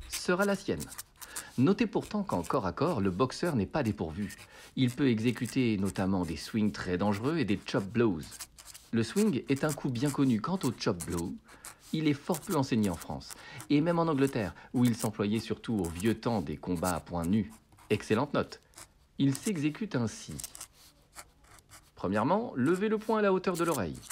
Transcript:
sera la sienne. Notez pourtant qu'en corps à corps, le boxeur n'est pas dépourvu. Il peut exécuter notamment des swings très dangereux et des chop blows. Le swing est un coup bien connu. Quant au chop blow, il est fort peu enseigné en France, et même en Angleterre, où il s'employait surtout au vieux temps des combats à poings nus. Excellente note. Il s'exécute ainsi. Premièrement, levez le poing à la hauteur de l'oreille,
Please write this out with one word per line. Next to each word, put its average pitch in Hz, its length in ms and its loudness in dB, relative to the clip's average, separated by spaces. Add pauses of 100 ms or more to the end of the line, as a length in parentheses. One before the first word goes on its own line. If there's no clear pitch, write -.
sera 185 380 0
la 202 100 2
sienne. 92 280 -4 (720)
Notez 202 280 4
pourtant 202 380 -2
qu'en 87 180 0
corps 107 240 0
à 85 60 0
corps, 143 280 0
le 98 100 2
boxeur 131 440 0
n'est 98 120 2
pas 151 180 -2
dépourvu. 98 520 -4 (380)
Il 127 160 2
peut 135 200 2
exécuter 117 680 2
notamment 95 480 0
des 82 120 -4
swings 107 360 0
très 90 260 -2
dangereux 104 400 0
et 131 60 0
des 98 200 0
chop 120 200 0
blows. 98 380 2 (680)
Le 113 140 2
swing 196 440 2
est 139 140 0
un - 100 0
coup - 180 -4
bien 127 200 0
connu. 135 300 4
Quant 180 240 -2
au 120 120 0
chop 92 280 -2
blow, 85 300 -4 (580)
il 156 160 0
est 143 60 4
fort 170 260 -2
peu 185 160 -4
enseigné 113 340 2
en 85 60 -2
France, - 340 -10 (400)
et 143 100 6
même 170 200 2
en 165 80 2
Angleterre, 135 460 2 (180)
où 123 120 4
il 117 120 4
s'employait 107 440 0
surtout - 340 -4
au 90 140 0
vieux 104 300 0
temps 117 220 0
des 73 160 -4
combats 87 400 -2
à 76 40 -4
poings 85 260 -4
nus. 101 260 2 (380)
Excellente 110 440 0
note. - 260 -2 (580)
Il 139 180 4
s'exécute 165 580 -2
ainsi. 113 380 -4 (1700)
Premièrement, 131 560 0
levez 180 340 2
le 214 80 2
poing 214 220 0
à 214 40 4
la 202 100 6
hauteur 185 240 0
de 170 80 0
l'oreille, 98 340 0 (140)